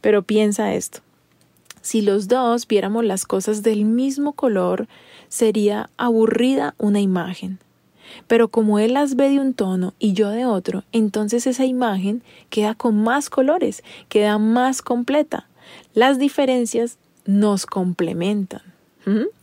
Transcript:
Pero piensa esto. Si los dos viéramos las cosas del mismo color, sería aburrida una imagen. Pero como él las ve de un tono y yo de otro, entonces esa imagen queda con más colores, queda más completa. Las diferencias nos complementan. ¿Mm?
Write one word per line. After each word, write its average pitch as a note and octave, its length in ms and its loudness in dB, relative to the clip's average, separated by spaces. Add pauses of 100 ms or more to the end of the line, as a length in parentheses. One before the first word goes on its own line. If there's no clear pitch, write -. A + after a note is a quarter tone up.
Pero G#3 220 2
piensa G#3 520 0
esto. - 260 -8 (800)
Si A3 220 -2
los G3+ 260 0
dos A#3+ 380 0
viéramos G#3 380 0
las F#3+ 200 -2
cosas G#3 380 -4
del G#3+ 220 2
mismo C4+ 480 0
color, F#3+ 560 -2 (400)
sería G#3 680 0
aburrida B3 800 0
una G3+ 220 0
imagen. F#3 600 -4 (640)
Pero A3+ 220 4
como G#3+ 300 2
él A3+ 160 2
las C#4 220 0
ve C#4 140 4
de C#4 100 2
un C4 140 0
tono F#3 440 -2
y G#3 140 0
yo G3+ 180 0
de A#3 140 -4
otro, F#3+ 480 -2
entonces G#3+ 540 0
esa C4 180 0
imagen A#3 580 -2 (280)
queda G#3+ 240 0
con G#3+ 280 0
más C4 280 0
colores, C#4+ 520 0 (260)
queda G#3 300 2
más B3 440 2
completa. C4 680 -2 (460)
Las B3+ 240 4
diferencias B3+ 800 0 (260)
nos G3+ 400 2
complementan. F3+ 1000 -4 (440)
¿Mm? G#3+ 200 0 (160)